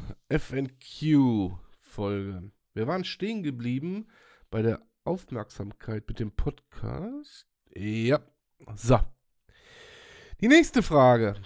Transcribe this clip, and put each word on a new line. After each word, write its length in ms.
F 220
N 280
Q 800
Folge. 720
Wir 140
waren 180
stehen 380
geblieben 640
bei 120
der 180
Aufmerksamkeit 1040
mit 100
dem 140
Podcast. 1120
Ja, 460
so. 260
Die 80
nächste 340
Frage. 520